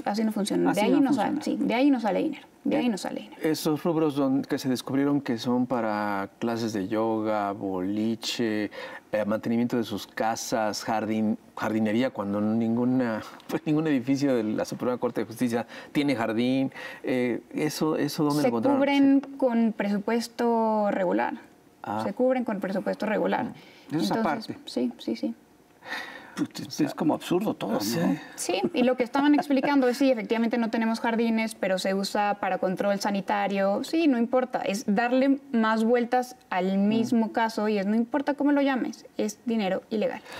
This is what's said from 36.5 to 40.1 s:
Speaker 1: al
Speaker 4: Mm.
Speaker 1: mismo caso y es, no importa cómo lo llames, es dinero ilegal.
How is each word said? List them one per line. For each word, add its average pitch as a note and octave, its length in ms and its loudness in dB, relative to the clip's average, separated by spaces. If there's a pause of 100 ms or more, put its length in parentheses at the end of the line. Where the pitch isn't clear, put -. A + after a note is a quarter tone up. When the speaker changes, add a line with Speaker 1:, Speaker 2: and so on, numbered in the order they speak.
Speaker 1:
al F#3+ 260 0
Speaker 4:
Mm. G3 100 4
Speaker 1:
mismo A3+ 460 2
caso A3 340 0
y G#3+ 120 2
es, F#3+ 80 0
no G#3+ 80 2
importa C#4+ 400 0
cómo C#4+ 160 2
lo C#4+ 100 4
llames, C4+ 460 0 (100)
es G#3+ 280 -4
dinero G3+ 440 0
ilegal. G3 320 -2 (180)